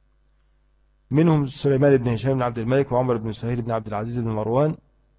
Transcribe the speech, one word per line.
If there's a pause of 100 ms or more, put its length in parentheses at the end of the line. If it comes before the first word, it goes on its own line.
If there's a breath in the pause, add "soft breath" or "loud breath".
(1120)
منهم
سليمان
بن
هشام
بن
عبد
الملك
وعمر
بن
سهيل
بن
عبد
العزيز
بن
مروان (440)